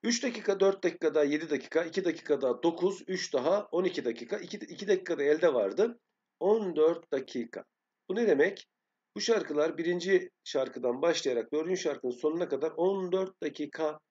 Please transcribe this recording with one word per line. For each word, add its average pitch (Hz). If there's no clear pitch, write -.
Üç 240
dakika, 214
dört 196
dakika 165
daha 151
yedi 151
dakika, 147
iki 185
dakika 160
daha 123
dokuz, 170
üç 185
daha 165
on 175
iki 147
dakika, 120
iki, 180
iki 190
dakika 180
da 143
elde 151
vardı. 127
On 190
dört 165
dakika. -
Bu 190
ne 233
demek? 170
Bu 214
şarkılar 160
birinci 175
şarkıdan 127
başlayarak 127
dördüncü 170
şarkının 135
sonuna 160
kadar 147
on 185
dört 190
dakika 151